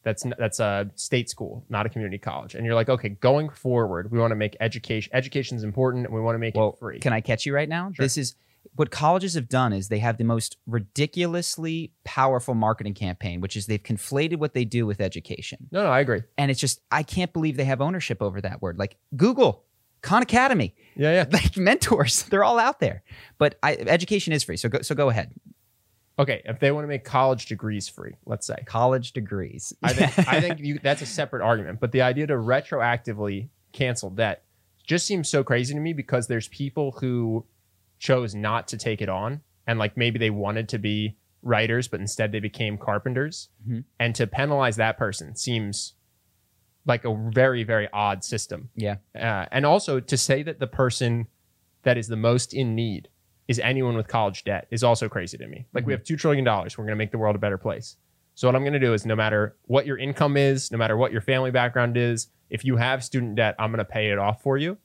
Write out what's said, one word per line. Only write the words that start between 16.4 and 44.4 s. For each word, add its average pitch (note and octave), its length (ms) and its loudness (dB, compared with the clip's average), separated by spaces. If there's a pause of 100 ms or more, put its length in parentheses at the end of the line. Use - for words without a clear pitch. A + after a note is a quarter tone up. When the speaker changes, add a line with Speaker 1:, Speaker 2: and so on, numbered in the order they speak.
Speaker 2:
it's C3 100 0
just, - 220 -2 (100)
I D3+ 120 2
can't F3 300 -4
believe D#3 240 -2
they C#3 80 0
have C3+ 160 0
ownership D#3 400 -4
over G2+ 200 -4
that F#2 200 -8
word. F2 180 -6
Like G2+ 160 -6 (200)
Google, G#3 480 4 (380)
Khan G#3+ 220 4
Academy. A#3+ 520 2 (200)
Speaker 1:
Yeah, D3 180 2
yeah. F3 140 4
Speaker 2:
<laughs> C3 40 -2
Like - 240 2
mentors, F#3+ 680 2
they're G3+ 200 2
all A#3 160 4
out A#3+ 200 2
there. G2+ 240 -2 (340)
But D3 240 2
I, D3 140 2
education F3 580 2
is D3+ 100 2
free. - 140 -6
So A#2 120 -2
go, - 120 -2
so - 140 -4
go C#3 140 4
ahead. A2 220 0 (880)
Speaker 1:
Okay, C#3 280 2
if A#2 140 -6
they C#3 120 4
wanna D3 160 -2
make C#3+ 160 -6
college C3 440 2
degrees G#2+ 420 -6
free, - 240 -14 (120)
let's - 220 -6
say. - 80 -6 (100)
Speaker 2:
College B2 480 2
degrees. F#2+ 600 -8 (100)
Speaker 1:
I B2 100 2
think, C#3+ 340 4
Speaker 2:
<laughs> - 20 -
Speaker 1:
I C#3+ 120 4
think E3 200 -2
you, D3 180 -4
that's D3 220 2
a C#3+ 60 -8
separate B2 360 -4
argument. A2 360 2
But A#2 120 0
the C#3 100 4
idea C3 260 2
to D3 80 0
retroactively A#2 1120 0 (220)
cancel B2 380 -2
debt G2+ 360 -2 (400)
just E3+ 200 0
seems F3+ 240 -2
so C#3+ 140 2
crazy B2 300 0
to D3+ 60 -4
me, D#3+ 140 -2
because B2+ 340 -2
there's A2+ 220 -2
people C#3 500 -4
who A#2 460 -2 (520)
chose B2 380 0
not G#2+ 320 -2
to A#2 100 -10
take G#2+ 240 -4
it G#2 60 -2
on, G#2 320 -4 (260)
and, A#2 140 0
like, G#2+ 160 0
maybe A#2+ 240 0
they A2 100 2
wanted G#2 380 -4
to B2 100 -6
be G#2+ 380 -2 (260)
writers, A#2 460 0
but F2 140 -6
instead G#2 320 -4
they A2 80 -4
became G#2 360 -4
carpenters. B2+ 680 -4 (180)
Speaker 2:
Mm-hmm. A#2 140 -4 (180)
Speaker 1:
And A#2 180 0
to A#2 120 0
penalize C3+ 480 0